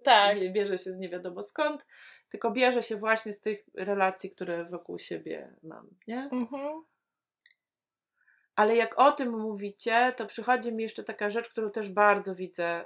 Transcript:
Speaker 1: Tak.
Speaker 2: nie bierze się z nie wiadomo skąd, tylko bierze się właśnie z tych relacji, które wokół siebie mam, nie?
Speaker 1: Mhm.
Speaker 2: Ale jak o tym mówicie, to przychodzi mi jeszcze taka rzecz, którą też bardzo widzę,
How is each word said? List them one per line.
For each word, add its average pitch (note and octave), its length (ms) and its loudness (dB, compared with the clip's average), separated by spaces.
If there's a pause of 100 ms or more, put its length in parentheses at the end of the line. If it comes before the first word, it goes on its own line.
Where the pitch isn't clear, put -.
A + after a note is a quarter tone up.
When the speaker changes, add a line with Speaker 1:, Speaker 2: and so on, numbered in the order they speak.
Speaker 1:
Tak. G#3 340 8
Speaker 2:
nie F#3 140 -2
bierze G3+ 280 0
się F#3 140 -10
z F#3 60 -12
nie F#3 100 -10
wiadomo F3+ 340 -10
skąd, G3+ 440 -4 (420)
tylko A3+ 220 -4
bierze B3 320 2
się A3+ 140 -6
właśnie A3 360 -2
z G3+ 80 -10
tych G#3 240 -6 (100)
relacji, F#3+ 560 -2
które E3+ 340 -6
wokół F3 340 -12
siebie D#3 640 -10
mam, - 260 -18 (180)
nie? B3+ 260 -8
Speaker 1:
Mhm. C#4 500 -6 (1700)
Speaker 2:
Ale G#3+ 200 4
jak A3+ 220 2
o C#4 140 8
tym A#3+ 260 -4
mówicie, A3 800 0
to G#3+ 100 -6
przychodzi A#3 460 -2
mi A3 100 -4
jeszcze A3 220 -8
taka G#3 260 -4
rzecz, A#3 180 -4
którą A3 220 -6
też G#3 180 -6
bardzo G3 460 6
widzę, F3 520 -6